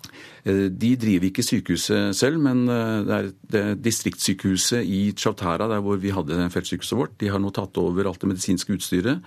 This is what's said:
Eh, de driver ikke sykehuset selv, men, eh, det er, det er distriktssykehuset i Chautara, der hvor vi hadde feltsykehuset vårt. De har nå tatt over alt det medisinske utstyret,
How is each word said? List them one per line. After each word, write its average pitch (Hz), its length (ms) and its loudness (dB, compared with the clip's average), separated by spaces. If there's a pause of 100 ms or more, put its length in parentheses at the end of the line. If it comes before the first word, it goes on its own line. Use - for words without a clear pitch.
(440)
Eh, 98 240 2
de 113 280 2
driver 95 340 2
ikke 120 120 0
sykehuset 101 720 0
selv, 156 240 2
men, 127 300 2
eh, 113 360 0
det 104 100 0
er, 101 180 -2 (160)
det 104 160 2
er 104 120 0
distriktssykehuset 98 1080 0
i 101 320 0
Chautara, 92 500 -2
der 107 140 0
hvor 101 180 0
vi 98 120 -2
hadde 87 420 0
feltsykehuset 90 460 -2
vårt. - 180 -4
De 104 120 -2
har 98 100 0
nå 98 120 0
tatt - 280 -4
over 90 260 2
alt 92 160 -4
det 95 80 0
medisinske 95 480 0
utstyret, 101 500 -2